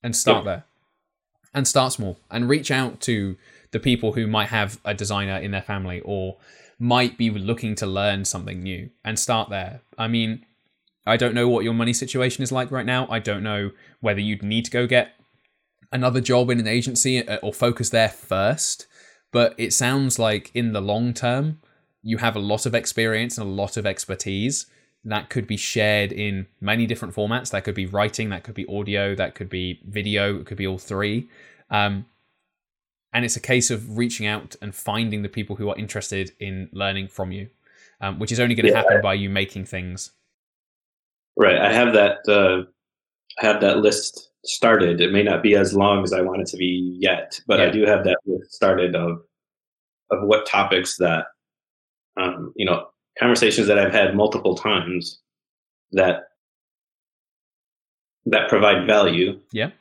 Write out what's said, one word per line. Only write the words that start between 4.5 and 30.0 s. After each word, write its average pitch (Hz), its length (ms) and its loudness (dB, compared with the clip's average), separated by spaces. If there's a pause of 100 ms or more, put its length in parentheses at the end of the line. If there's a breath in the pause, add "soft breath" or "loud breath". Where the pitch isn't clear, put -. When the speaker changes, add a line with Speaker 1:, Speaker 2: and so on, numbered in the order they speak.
Speaker 1:
a 104 80 -4
designer 101 440 -4
in 101 140 -8
their 98 100 -4
family 95 400 -8
or 95 360 -6 (400 soft breath)
might 120 400 2
be 117 140 0
looking 107 440 -4
to 107 120 -6
learn 98 380 -2
something 92 360 -8
new. 92 280 -10 (140)
And 110 140 -4
start 113 320 -2
there. 95 320 -10 (160)
I 113 100 -4
mean, 113 380 -2 (600)
I 113 100 4
don't 117 160 2
know 120 160 2
what 117 140 2
your 113 100 -2
money 117 200 0
situation 127 500 -2
is 123 80 -4
like 131 180 -2
right 131 160 -6
now. 127 240 -2
I 113 100 -2
don't 101 240 -4
know 104 280 -4 (300 soft breath)
whether 104 180 0
you'd 104 240 -4
need 110 220 -2
to - 60 -10
go 123 140 0
get 123 280 0 (760)
another 127 300 0
job 123 300 2
in 120 80 2
an 110 80 0
agency, 123 600 0
uh, 107 140 -4
or 104 120 -6
focus 120 360 0
there 113 200 4
first. - 760 -2 (460 soft breath)
But 120 260 4
it 113 160 -2
sounds 131 440 0
like 110 360 0
in 120 180 0
the 107 80 -2
long 107 340 0
term, 135 460 -2 (420)
you 110 180 -2
have 113 180 0
a - 20 -4
lot 104 260 -2
of 117 80 -2
experience 113 640 -2
and 110 80 -8
a 98 60 -6
lot 98 240 -4
of 104 100 -6
expertise 98 800 -4 (380)
that 107 260 -6
could 120 160 -4
be 104 120 -6
shared 104 560 0
in 101 340 -6 (140)
many 110 260 0
different 110 260 -6
formats. 104 380 -4
That 98 140 -4
could 101 100 -6
be 95 100 -4
writing, 104 440 -2
that 92 160 -8
could 110 100 -14
be 98 100 -8
audio, 101 480 -2
that 95 220 -4
could 95 140 -12
be 90 360 -6
video, 101 540 -2